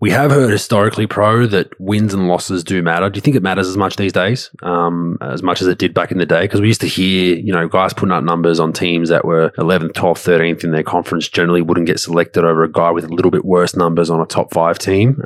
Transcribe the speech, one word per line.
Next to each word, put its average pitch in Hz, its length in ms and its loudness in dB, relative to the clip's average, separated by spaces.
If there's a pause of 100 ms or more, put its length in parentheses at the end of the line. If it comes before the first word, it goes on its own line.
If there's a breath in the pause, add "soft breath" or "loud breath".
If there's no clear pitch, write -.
We 104 100 0
have 139 200 2
heard 135 180 2
historically, 104 580 0
Pro, 107 400 2
that 98 300 -2
wins 104 360 0
and 95 160 0
losses 90 340 -2
do 92 180 -2
matter. 85 280 0
Do 101 80 -8
you 98 40 -8
think 143 140 2
it 92 80 0
matters 92 240 0
as 92 80 -6
much 98 220 -2
these 98 160 -2
days, 98 360 -2 (140)
um, 87 560 -2
as - 240 -8
much 87 180 -2
as 92 60 0
it 92 100 0
did 90 160 -2
back 87 160 -2
in 92 100 -2
the 87 60 0
day? 85 220 2
'Cause 101 140 0
we 104 60 4
used 110 120 2
to 87 80 -2
hear, 92 480 0
you 98 160 -4
know, 85 160 0
guys 95 240 2
putting 95 220 -2
up 85 100 0
numbers 82 380 2
on 80 100 0
teams 85 380 -2
that 82 160 2
were 80 320 2
eleventh, 82 340 0
twelfth, 85 320 -2
thirteenth 82 400 2
in 85 80 -2
their 78 120 0
conference 85 440 -4
generally 87 340 0
wouldn't 85 240 0
get 87 140 -2
selected 85 460 0
over 82 180 2
a 82 80 -2
guy 82 200 2
with 85 120 -2
a 80 100 -10
little 87 160 2
bit 87 140 0
worse 90 320 0
numbers 85 340 0
on 82 120 0
a 82 40 -2
top - 280 -4
five 85 260 0
team. 113 460 2